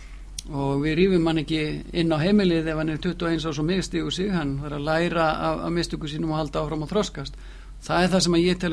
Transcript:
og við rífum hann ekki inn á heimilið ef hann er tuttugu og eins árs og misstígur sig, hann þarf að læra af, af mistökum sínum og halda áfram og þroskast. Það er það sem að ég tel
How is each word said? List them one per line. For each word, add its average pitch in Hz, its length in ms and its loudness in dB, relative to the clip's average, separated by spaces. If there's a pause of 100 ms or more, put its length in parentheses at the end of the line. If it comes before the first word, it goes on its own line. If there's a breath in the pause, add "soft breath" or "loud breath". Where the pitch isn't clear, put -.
(460 loud breath)
og 139 380 -2
við 156 160 0
rífum 185 260 4
hann 160 160 2
ekki 156 180 -2 (380)
inn 165 160 4
á 147 80 2
heimilið 180 480 4
ef 156 80 -2
hann 156 160 0
er 147 80 -4
tuttugu 180 240 -2
og 165 80 2
eins 147 160 -2
árs 147 80 -4
og 151 80 0
misstígur 165 480 0
sig, 185 160 -2
hann 143 320 0
þarf 147 160 -6
að 143 80 -6
læra 165 380 2 (180)
af, 160 240 0
af 165 80 -2
mistökum 165 380 -2
sínum 156 240 -2
og - 20 0
halda 156 240 -2
áfram 156 240 -4
og 143 60 -8
þroskast. 190 480 -2 (420 loud breath)
Það 170 220 2
er 180 80 2
það 185 140 4
sem 175 120 4
að 170 60 6
ég 180 180 2
tel 180 120 0